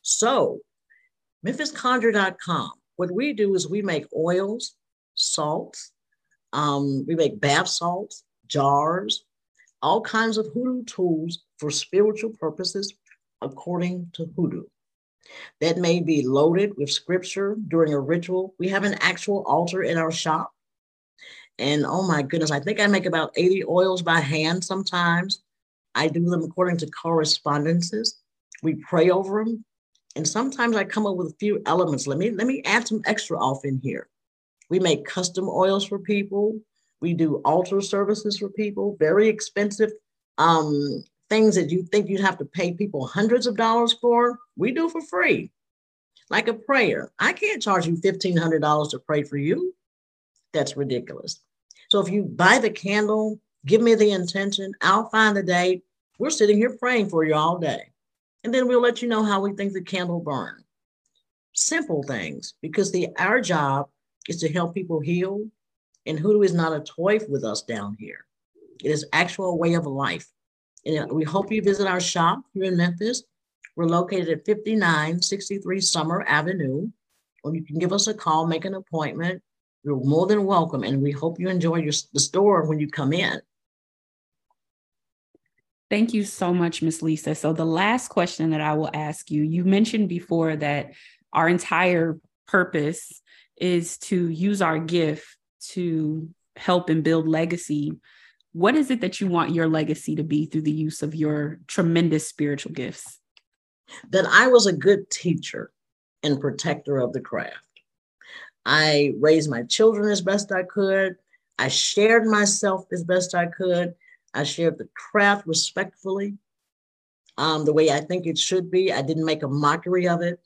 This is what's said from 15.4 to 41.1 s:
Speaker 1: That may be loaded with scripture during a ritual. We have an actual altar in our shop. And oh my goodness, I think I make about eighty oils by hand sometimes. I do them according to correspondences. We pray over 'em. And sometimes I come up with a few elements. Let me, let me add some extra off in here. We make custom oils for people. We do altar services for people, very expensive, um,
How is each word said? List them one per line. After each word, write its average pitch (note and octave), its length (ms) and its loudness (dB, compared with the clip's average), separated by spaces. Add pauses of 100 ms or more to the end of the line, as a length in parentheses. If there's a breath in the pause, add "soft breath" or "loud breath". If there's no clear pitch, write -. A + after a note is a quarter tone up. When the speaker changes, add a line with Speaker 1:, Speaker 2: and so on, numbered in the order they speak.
Speaker 1:
That E3+ 200 0
may F3 220 2
be D3 260 0
loaded E3+ 500 2
with C#3 140 -4
scripture G3 680 -4 (100)
during D#3 260 2
a C#3+ 60 0
ritual. F3 600 -2
We F3 100 -2
have G3 140 0
an G3+ 160 0
actual F#3 480 -2
altar F3 340 0
in E3+ 160 -2
our E3 140 0
shop. E3 400 -2 (1080 loud breath)
And C#3+ 260 0
oh F#3 200 0
my D#3+ 180 2
goodness, D3+ 300 -2
I C#3+ 80 0
think G#3 200 -4
I G#3 60 4
make F#3+ 220 2
about D#3+ 280 -2
eighty F#3 300 2
oils F3+ 380 2
by E3 160 4
hand D#3 440 -2
sometimes. F3+ 800 -2 (540)
I D#3 140 0
do E3+ 200 0
them E3 140 0
according F3 340 -2
to D3+ 140 -6
correspondences. E3 1300 0 (420)
We D#3 140 -2
pray F3 340 2
over F#3+ 320 0
'em. A3+ 240 -6 (500)
And D#3+ 120 -4
sometimes A#3+ 480 -2
I G3 80 0
come G#3+ 240 -2
up F#3 80 -2
with E3+ 160 -4
a - 80 -20
few G#3 260 -2
elements. D#3+ 400 0
Let C#3 140 -2
me, G#3 100 0
let G#3 160 -2
me C4 200 -2
add A#3 220 2
some A3 180 -4
extra - 340 -2
off C3+ 260 -2
in C3+ 160 -2
here. A2+ 260 -6 (640)
We F#3 100 2
make D#3 260 2
custom F#3 420 -4
oils G3 400 2
for G3+ 100 -6
people. G3+ 640 -2 (400)
We E3+ 140 0
do D#3 320 0
altar F3+ 340 2
services G3+ 580 -2
for G3+ 120 -6
people, G3+ 500 -4
very F#3+ 300 6
expensive, G#3 640 -2 (460)
um, D3+ 640 2 (260)